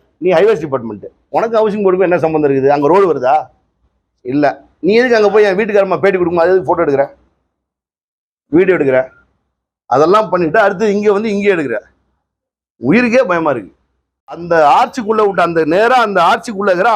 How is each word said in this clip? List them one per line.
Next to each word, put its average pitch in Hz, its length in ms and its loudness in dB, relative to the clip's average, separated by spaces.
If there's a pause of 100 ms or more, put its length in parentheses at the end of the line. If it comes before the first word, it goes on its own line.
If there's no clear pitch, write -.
(240)
நீ 180 140 0
ஹைவேஸ் 190 260 2
டிபார்ட்மெண்ட், 117 440 -8 (280)
உனக்கு 220 240 -2
ஹவுசிங் 214 260 -2
போர்டுக்கும் 180 240 2
என்ன 175 160 0
சம்பந்தம் 156 240 0
இருக்குது? 135 260 0
அங்க 147 180 0
ரோடு 196 180 4
வருதா? 135 240 0 (960)
இல்ல. 147 120 0 (400)
நீ 180 140 2
எதுக்கு 240 200 2
அங்க 208 140 2
போய் 214 160 4
என் 185 100 -2
வீட்டுக்காரம்மா 190 440 0
பேட்டி 190 140 0
கொடுக்கும்போது 170 320 0
அது 185 60 2
எதுக்கு 180 140 -2
போட்டோ 170 160 -2
எடுக்கிற, 139 200 0 (1500)
வீடியோ 185 200 2
எடுக்கிற? 135 220 0 (920)
அதெல்லாம் 175 380 2
பண்ணிட்டு 175 340 0
அடுத்து 196 200 -2 (100)
இங்க 208 200 -2
வந்து 220 200 -4
இங்கே 202 200 -2
எடுக்கிற. 131 220 -6 (1120)
உயிருக்கே 240 420 2
பயமா 165 240 -2
இருக்கு. 95 160 -12 (640)
அந்த 170 200 -8 (240)
ஆர்ச்சுக்குள்ள 220 500 -2
விட்ட 180 200 -2
அந்த 165 140 -2 (120)
நேரா 233 240 2 (100)
அந்த 190 120 -2 (100)
ஆர்ச்சுக்குள்ள 202 420 -4
இருக்கிற 190 240 0